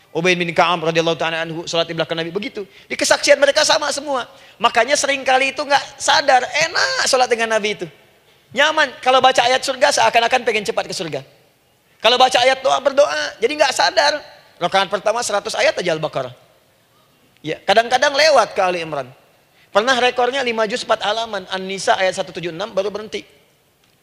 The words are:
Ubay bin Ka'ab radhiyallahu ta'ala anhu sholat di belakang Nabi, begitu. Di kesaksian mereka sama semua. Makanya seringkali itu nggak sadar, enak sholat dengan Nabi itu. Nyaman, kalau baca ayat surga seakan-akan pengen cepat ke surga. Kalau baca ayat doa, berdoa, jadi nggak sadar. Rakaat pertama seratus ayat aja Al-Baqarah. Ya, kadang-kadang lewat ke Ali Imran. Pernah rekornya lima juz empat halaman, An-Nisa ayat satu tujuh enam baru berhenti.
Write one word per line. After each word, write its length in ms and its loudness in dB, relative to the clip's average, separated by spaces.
Ubay 240 0
bin 160 -4
Ka'ab 320 2
radhiyallahu 320 0
ta'ala 240 -4
anhu 240 -10
sholat 160 -2
di 160 -8
belakang 160 -4
Nabi, 160 -6
begitu. 320 -8
Di 80 -10
kesaksian 400 2
mereka 320 2
sama 240 0
semua. 320 -4
Makanya 320 2
seringkali 560 0
itu 160 -6
nggak 320 -2
sadar, 480 2
enak 640 -2
sholat 160 2
dengan 320 0
Nabi 160 -2
itu. 160 -10
Nyaman, 480 0
kalau 160 4
baca 240 2
ayat 160 2
surga 400 0
seakan-akan 480 2
pengen 160 -2
cepat 240 -4
ke 80 -10
surga. 240 -8
Kalau 160 2
baca 240 4
ayat 240 2
doa, 160 2
berdoa, 640 0
jadi 80 2
nggak 240 2
sadar. 560 0
Rakaat 340 0
pertama 320 -2
seratus 400 -4
ayat 160 2
aja 160 -2
Al-Baqarah. 400 -6
Ya, 240 -6
kadang-kadang 480 2
lewat 400 4
ke 80 0
Ali 160 0
Imran. 320 -8
Pernah 260 2
rekornya 460 0
lima 240 0
juz 160 -6
empat 180 -2
halaman, 480 -4
An-Nisa 480 -2
ayat 160 0
satu 160 -6
tujuh 220 -8
enam 180 -8
baru 220 -4
berhenti. 320 -10